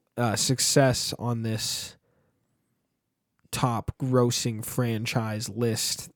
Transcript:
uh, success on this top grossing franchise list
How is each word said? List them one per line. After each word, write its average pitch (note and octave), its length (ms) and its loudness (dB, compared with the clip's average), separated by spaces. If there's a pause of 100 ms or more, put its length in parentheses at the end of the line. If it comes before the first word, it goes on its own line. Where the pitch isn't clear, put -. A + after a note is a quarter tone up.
(160)
uh, A#2 180 2
success - 840 2
on A#2 240 -2
this - 540 -4 (1500)
top A#2+ 500 -2
grossing A#2+ 640 2
franchise A2+ 840 -2
list A2 640 -2